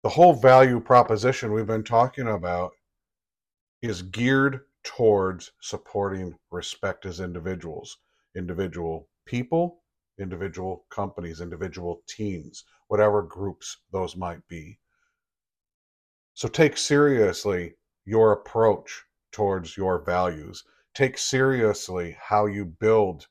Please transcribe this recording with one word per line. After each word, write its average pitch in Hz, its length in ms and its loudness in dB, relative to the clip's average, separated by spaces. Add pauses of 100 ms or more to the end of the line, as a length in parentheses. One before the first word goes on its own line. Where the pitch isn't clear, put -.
The 113 60 -2
whole 170 240 8
value 131 460 8
proposition 120 720 2
we've 107 140 -2
been 110 180 -4
talking 120 440 0
about 90 460 -4 (1080)
is 98 220 -6
geared 131 580 0 (220)
towards 98 760 0
supporting 95 800 -8 (140)
respect 90 560 -8
as 87 120 -10
individuals, 87 760 -10 (380)
individual 87 760 -8 (160)
people, 165 560 -4 (380)
individual 92 720 -10
companies, 87 500 -8
individual 87 640 -10
teams, 90 600 -10 (220)
whatever 104 340 4
groups - 560 -12 (160)
those 92 240 -6
might 87 300 -10
be. 82 320 -18 (1500)
So - 140 -8
take 151 280 2
seriously 110 1000 2 (280)
your 110 280 4
approach 107 720 0 (280)
towards 95 460 -4
your 92 220 0
values. 90 640 -4 (320)
Take 131 240 -2
seriously 107 1000 -2
how 107 280 0
you 101 180 -4
build 98 640 0